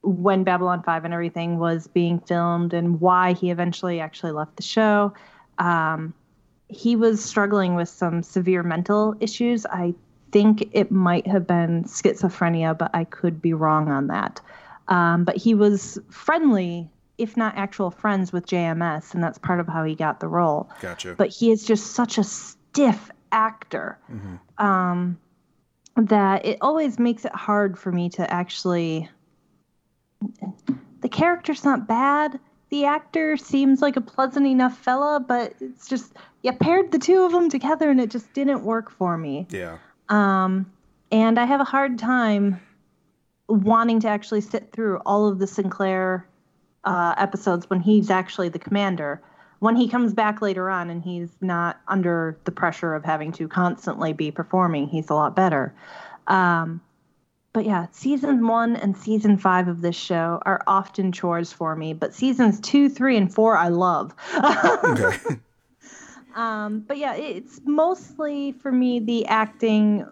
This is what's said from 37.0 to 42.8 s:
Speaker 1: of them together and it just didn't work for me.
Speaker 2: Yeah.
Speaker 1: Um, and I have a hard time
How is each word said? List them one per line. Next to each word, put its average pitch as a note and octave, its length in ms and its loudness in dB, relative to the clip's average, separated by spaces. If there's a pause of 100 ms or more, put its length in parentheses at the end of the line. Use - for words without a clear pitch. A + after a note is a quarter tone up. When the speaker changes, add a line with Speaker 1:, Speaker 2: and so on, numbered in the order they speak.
Speaker 1:
of F4 80 2
them F4 180 4
together D4 400 0
and C4 100 6
it A3 100 0
just - 220 -10
didn't C#4 320 0
work A3 260 -2
for F3 280 -2
me. D3+ 320 -6
Speaker 2:
Yeah. E3+ 280 -10 (300)
Speaker 1:
Um, F#3+ 600 2 (400)
and A3+ 280 4
I A#3+ 60 2
have C4+ 160 2
a C#4 40 2
hard C4+ 340 0
time G#3+ 600 0 (880)